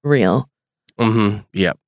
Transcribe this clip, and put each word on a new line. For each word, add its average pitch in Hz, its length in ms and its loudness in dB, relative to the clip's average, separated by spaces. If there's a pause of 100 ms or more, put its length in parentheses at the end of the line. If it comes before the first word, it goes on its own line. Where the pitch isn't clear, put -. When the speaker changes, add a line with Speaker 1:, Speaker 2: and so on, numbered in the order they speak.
Speaker 1:
real. 123 440 0 (480)
Speaker 2:
Mm-hmm. 113 420 0 (140)
Yep. 92 240 -2 (100)